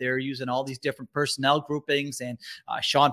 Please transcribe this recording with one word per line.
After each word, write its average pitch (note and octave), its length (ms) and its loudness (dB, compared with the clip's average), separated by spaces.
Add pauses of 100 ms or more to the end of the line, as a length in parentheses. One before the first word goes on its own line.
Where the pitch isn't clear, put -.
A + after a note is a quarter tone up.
they're B2+ 180 0
using C3 300 -6
all B2+ 160 -2
these C3+ 160 -10
different C3+ 320 -6
personnel C#3+ 480 2
groupings, C#3+ 600 -2
and, B2 180 -8 (280)
uh, A2+ 140 -6
Sean C#3+ 320 6